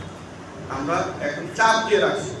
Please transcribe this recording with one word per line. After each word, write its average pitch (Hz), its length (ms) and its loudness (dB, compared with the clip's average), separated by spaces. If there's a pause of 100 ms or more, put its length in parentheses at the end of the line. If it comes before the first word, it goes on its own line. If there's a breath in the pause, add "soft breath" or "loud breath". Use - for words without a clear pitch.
(680)
আমরা 143 340 0 (180)
এখন 143 340 -4
চাপ 226 340 4
দিয়ে 202 120 6
রাখছি, 196 400 0